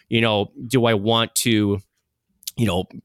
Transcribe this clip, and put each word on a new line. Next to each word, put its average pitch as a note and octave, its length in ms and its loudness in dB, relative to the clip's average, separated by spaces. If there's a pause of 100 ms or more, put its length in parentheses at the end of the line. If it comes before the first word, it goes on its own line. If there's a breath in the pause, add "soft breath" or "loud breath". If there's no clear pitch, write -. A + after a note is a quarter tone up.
you A#2 140 0
know, G#2+ 280 0 (160)
do A#2 200 2
I A2+ 80 2
want A2+ 400 0
to, G#2 460 0 (760)
you A#2 100 0
know, F#2 180 -2 (200)